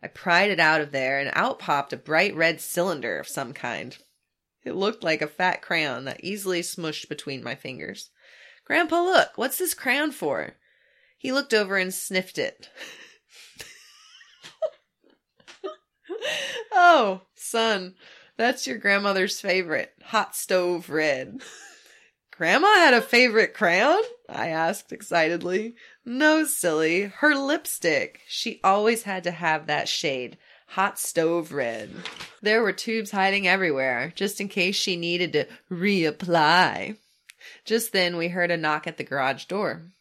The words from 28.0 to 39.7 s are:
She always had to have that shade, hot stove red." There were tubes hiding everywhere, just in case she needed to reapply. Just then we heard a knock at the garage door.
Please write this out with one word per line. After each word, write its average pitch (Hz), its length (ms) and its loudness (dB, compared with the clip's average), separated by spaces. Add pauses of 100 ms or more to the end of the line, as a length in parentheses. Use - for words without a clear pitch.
She - 360 -8
always 214 400 2
had 190 220 -6
to 175 60 -2
have 160 360 -2
that 147 200 -2
shade, 131 500 -4 (300)
hot 196 320 -2
stove 165 520 0
red." 113 400 -4 (500)
There 214 220 2
were 196 100 0
tubes 220 380 -4
hiding 196 360 2
everywhere, 139 680 0
just - 260 -4
in 202 60 -6
case 196 280 -2
she 190 200 -2
needed 170 380 -4
to 147 140 0 (220)
reapply. 170 1300 2 (680)
Just 233 260 0
then 175 260 0
we 170 120 -2
heard 175 220 0
a 170 60 0
knock 156 300 -2
at 160 100 -10
the 147 60 -6
garage 135 420 -2
door. 175 380 -4 (180)